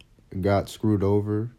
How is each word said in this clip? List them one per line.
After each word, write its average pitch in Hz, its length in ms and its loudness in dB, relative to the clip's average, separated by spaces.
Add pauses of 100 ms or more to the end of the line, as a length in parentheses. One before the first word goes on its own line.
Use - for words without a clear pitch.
(400)
got 98 300 2
screwed 107 320 0
over. 107 560 0